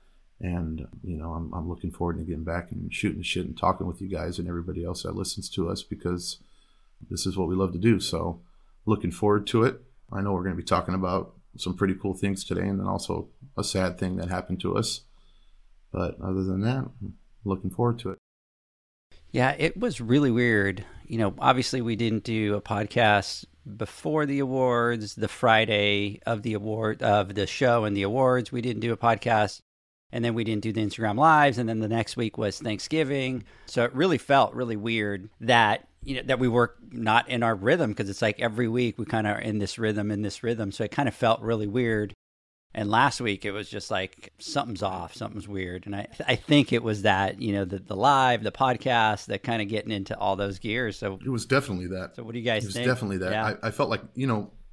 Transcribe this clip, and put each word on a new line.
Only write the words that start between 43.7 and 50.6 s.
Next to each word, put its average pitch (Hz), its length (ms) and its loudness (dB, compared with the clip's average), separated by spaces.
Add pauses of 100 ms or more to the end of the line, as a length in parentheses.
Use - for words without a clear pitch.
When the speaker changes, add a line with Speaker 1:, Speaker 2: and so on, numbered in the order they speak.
Speaker 2:
like, 95 480 -6
something's 113 460 -4
off, 92 320 -6
something's 107 320 -10
weird. 92 400 -8
And 101 80 -6
I, 101 120 -8 (200)
I 127 80 2
think - 360 4
it 117 120 2
was 107 180 -2
that, 98 400 2
you 107 120 0
know, 101 120 0
the, 92 140 -6
the 98 160 -10
live, 127 480 4
the 104 80 -2
podcast, 117 760 2
that 104 140 -6
kinda 113 240 -2
getting 107 240 -4
into 101 280 -4
all 98 180 0
those 98 240 -4
gears. 110 380 -4